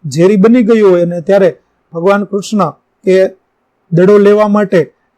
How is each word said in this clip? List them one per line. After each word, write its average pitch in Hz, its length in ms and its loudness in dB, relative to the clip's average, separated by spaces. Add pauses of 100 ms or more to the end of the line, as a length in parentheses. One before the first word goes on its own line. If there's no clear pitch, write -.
ઝેરી 170 280 0
બની 226 280 2
ગયું 208 280 2
હોય 175 120 0
અને 175 180 -6
ત્યારે 196 360 0 (360)
ભગવાન 196 300 -2
કૃષ્ણ 190 500 -6 (320)
એ 190 220 2 (640)
દડો 185 260 2
લેવા 208 300 2
માટે 202 460 -2 (240)